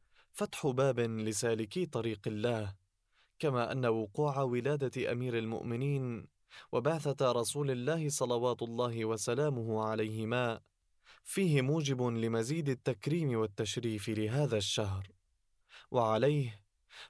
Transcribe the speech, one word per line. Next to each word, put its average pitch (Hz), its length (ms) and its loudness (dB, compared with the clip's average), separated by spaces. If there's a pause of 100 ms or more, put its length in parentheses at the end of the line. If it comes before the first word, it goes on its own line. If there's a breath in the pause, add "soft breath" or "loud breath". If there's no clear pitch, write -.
(320 soft breath)
فتح - 340 -4
باب 131 340 2
لسالكي 113 840 0
طريق 113 400 -2
الله، 107 480 -2 (640 soft breath)
كما 123 340 0
أن 127 140 0
وقوع 120 560 0
ولادة 131 680 0
أمير 120 260 -2
المؤمنين 120 880 -2 (460 loud breath)
وبعثة 139 600 2
رسول 135 380 0
الله 147 380 -2
صلوات 123 540 0
الله 117 420 -2
وسلامه 113 800 0
عليهما 110 760 0 (640 loud breath)
فيه 160 380 4
موجب 139 400 0
لمزيد 117 640 0
التكريم 139 720 0
والتشريف 110 680 -2
لهذا 113 480 0
الشهر. 98 520 -2 (840 loud breath)
وعليه 120 680 2 (500 loud breath)